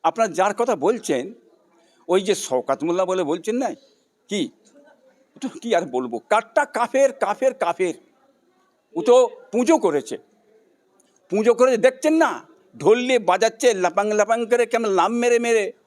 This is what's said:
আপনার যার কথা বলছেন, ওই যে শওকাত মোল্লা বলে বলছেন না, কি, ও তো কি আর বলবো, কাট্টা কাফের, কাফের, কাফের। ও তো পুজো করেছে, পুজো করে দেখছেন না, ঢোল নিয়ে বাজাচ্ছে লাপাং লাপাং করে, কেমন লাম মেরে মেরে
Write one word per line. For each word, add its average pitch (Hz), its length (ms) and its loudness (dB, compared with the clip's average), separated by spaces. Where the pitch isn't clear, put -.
আপনার 175 300 -2
যার 190 220 0
কথা 233 220 -2
বলছেন, 160 580 -4
ওই 185 120 2
যে 190 140 -2
শওকাত 131 500 -4
মোল্লা 175 200 -2
বলে 185 180 -4
বলছেন 175 320 -6
না, 247 160 -6
কি, 190 200 -4
ও - 40 -20
তো 262 80 -8
কি 226 260 -6
আর - 80 2
বলবো, 127 360 -6
কাট্টা 226 460 0
কাফের, 262 480 0
কাফের, 220 420 -2
কাফের। 170 400 -4
ও 175 80 -4
তো 240 280 4
পুজো 254 260 2
করেছে, 147 400 -2
পুজো 220 260 2
করে 247 220 4
দেখছেন 262 380 2
না, 269 300 0
ঢোল 190 220 4
নিয়ে 247 200 0
বাজাচ্ছে 220 560 0
লাপাং 190 380 -2
লাপাং 220 340 0
করে, 240 200 0
কেমন 226 220 -2
লাম 190 240 2
মেরে 240 260 0
মেরে 226 340 -2